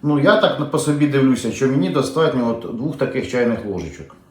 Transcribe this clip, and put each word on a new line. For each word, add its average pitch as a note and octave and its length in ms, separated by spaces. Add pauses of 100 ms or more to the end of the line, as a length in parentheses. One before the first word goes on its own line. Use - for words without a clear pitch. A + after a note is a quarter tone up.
Ну, D3 160
я C#3+ 220
так D3 300
по D#3 80
собі D3 280
дивлюся, C3 460
що C3+ 160
мені E3 220
достатньо C3+ 600
от - 260
двох C#3+ 200
таких B2+ 340
чайних A#2 360
ложечок. E2 500 (140)